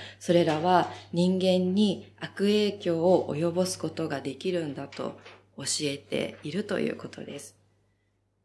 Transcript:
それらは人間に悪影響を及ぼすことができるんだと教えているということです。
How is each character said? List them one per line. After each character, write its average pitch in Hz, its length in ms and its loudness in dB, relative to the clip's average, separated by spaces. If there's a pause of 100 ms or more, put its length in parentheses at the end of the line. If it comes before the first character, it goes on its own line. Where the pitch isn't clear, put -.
(180)
そ - 140 0
れ 170 140 6
ら 156 120 2
は 175 300 4 (240)
人 185 260 4
間 185 360 2
に 202 440 2
悪 - 260 -6
影 208 280 2
響 175 280 -2
を 170 360 4
及 170 140 0
ぼ 180 160 0
す - 120 -6
こ 160 120 -6
と 160 180 -6
が 135 140 -6
で 131 140 -6
き 185 140 -4
る 170 140 -2
ん 139 100 -6
だ 139 140 -10
と - 300 -10 (400)
教 139 60 -12 (180)
え 143 160 -4
て - 460 -4
い 151 60 -6
る 196 140 -4
と 202 160 -4
い - 100 -2
う - 60 -8
こ - 120 -16
と - 140 -14
で - 180 -12
す。 - 180 -20 (880)